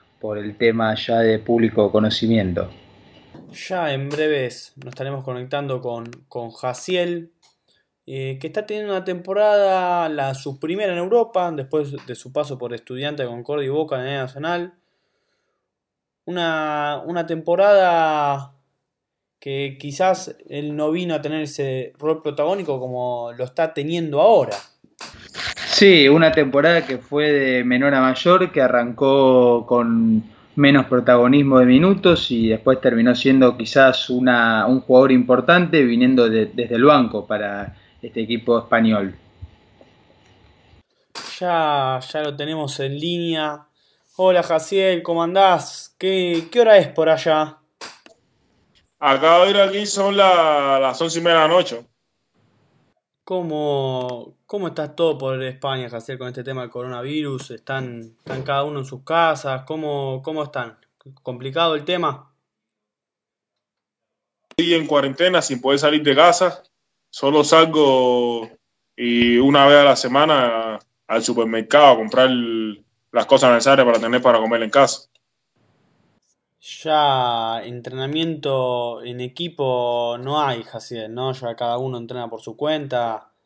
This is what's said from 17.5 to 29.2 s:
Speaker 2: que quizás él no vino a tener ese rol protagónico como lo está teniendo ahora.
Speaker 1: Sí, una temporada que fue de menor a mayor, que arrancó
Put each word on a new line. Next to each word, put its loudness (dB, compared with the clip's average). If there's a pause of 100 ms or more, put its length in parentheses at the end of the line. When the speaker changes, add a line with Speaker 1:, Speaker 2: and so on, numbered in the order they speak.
Speaker 2:
que -8
quizás -4 (100)
él -8
no -2
vino -4
a -4
tener -6
ese -8
rol -4
protagónico -4
como -8
lo -10
está -4
teniendo -4
ahora. 4 (1120)
Speaker 1:
Sí, 6
una 6
temporada 2
que -8
fue -2
de 0
menor 2
a 4
mayor, 2
que 0
arrancó 4